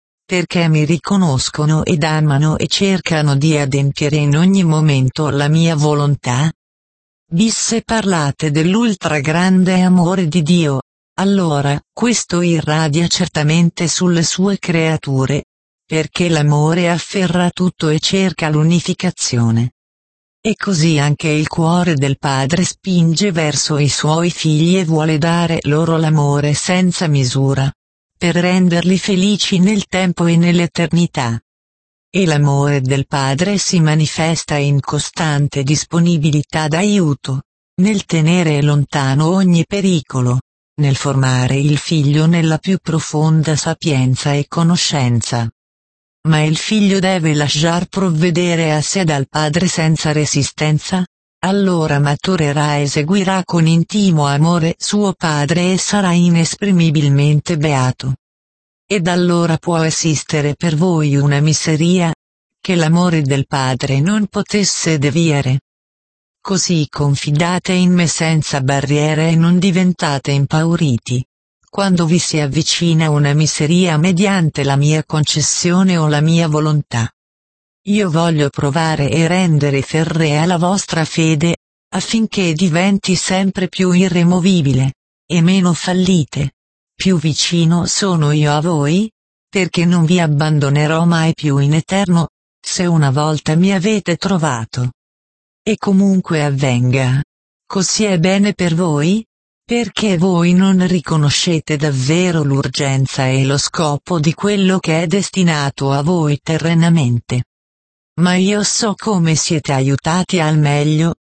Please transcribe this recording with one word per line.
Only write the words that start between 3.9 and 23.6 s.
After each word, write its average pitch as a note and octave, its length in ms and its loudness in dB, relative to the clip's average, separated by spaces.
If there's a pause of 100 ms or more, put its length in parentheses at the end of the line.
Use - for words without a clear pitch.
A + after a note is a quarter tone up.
in D3 220 0
ogni F#3+ 260 2
momento D3+ 640 0
la C#3+ 200 -2
mia E3 280 2
volontà? D3 720 0 (800)
Disse A3 520 -2
parlate E3 680 -2
dell'ultra E3+ 720 0
grande F3+ 640 2
amore F#3 460 2
di E3+ 120 -2
Dio, D3+ 400 2 (380)
allora D#3+ 600 0 (140)
questo G#3+ 480 -2
irradia D#3+ 640 0
certamente E3 800 0
sulle E3+ 360 0
sue F#3+ 360 -2
creature, D#3 840 -2 (400)
perché D#3 460 -2
l'amore D#3 600 2
afferra F3+ 600 -2
tutto F3 380 -2
e D#3 120 0
cerca F#3+ 480 -2
l'unificazione. D3+ 1200 0 (720)
E G#3 120 -2
così E3 420 0
anche D3 300 0
il D3+ 180 0
cuore E3+ 480 0
del C#3 240 -2
Padre C#3 460 -2
spinge F3 680 0
verso D#3 480 -2